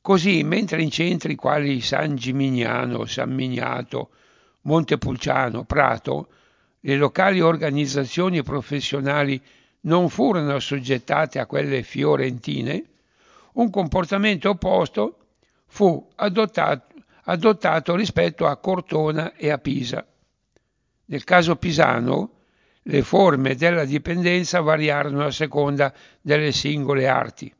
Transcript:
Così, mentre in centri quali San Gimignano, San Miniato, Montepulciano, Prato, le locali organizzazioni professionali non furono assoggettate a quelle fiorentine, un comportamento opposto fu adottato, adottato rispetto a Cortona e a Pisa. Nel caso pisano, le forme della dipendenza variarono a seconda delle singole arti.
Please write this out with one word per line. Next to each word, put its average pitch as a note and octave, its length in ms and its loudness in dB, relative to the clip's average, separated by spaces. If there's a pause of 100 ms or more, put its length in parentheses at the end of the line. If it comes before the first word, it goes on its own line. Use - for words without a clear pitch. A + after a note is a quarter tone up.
Così, F#3 420 2
mentre E3 380 -2
in D#3 80 0
centri E3 460 -2
quali C#3 460 0
San D3 340 -2
Gimignano, B2 880 -2
San B2 260 -6
Miniato, B2+ 760 -6 (520)
Montepulciano, C3 1040 0
Prato, C3+ 640 0 (520)
le C#3 140 0
locali F#3 460 2
organizzazioni D3+ 1000 0
professionali C#3 1000 -2 (400)
non E3+ 260 2
furono E3+ 480 0
assoggettate C3+ 840 -2
a A#2+ 60 -4
quelle C#3 380 -2
fiorentine, C3+ 1000 -2 (680)
un A#3 160 2
comportamento F#3+ 800 0
opposto F#3+ 680 0 (480)
fu F3 500 2
adottato, F3 800 -2 (280)
adottato F3 720 0
rispetto E3+ 520 0
a C#3 80 2
Cortona D#3 800 -2
e D3+ 160 -2
a C#3+ 60 0
Pisa. C#3 500 -6 (1000)
Nel C#3+ 200 -8
caso E3+ 320 4
pisano, C#3+ 800 0 (480)
le C#3+ 180 0
forme C#3 540 2
della E3 280 2
dipendenza F3 760 -2
variarono D3 640 0
a C#3 60 -2
seconda C#3+ 600 0 (280)
delle D3 320 0
singole C#3+ 560 0
arti. B2 500 -2